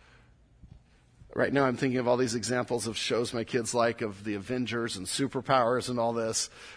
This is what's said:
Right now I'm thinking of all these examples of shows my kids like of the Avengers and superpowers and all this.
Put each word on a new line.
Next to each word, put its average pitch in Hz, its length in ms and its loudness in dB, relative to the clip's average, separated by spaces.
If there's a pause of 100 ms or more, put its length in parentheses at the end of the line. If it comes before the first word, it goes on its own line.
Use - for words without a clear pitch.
(1300)
Right 123 200 2
now 139 100 6
I'm 127 140 2
thinking 127 220 0
of 120 100 2
all 123 80 6
these 120 180 2
examples 120 520 -2
of 110 100 -4
shows 117 360 0
my 113 120 -2
kids 117 280 -2
like 117 280 2
of 101 240 -6
the 107 100 -2
Avengers 117 640 -4
and 92 100 -8
superpowers 127 840 2
and 123 80 -2
all 117 140 2
this. 113 380 -2 (280)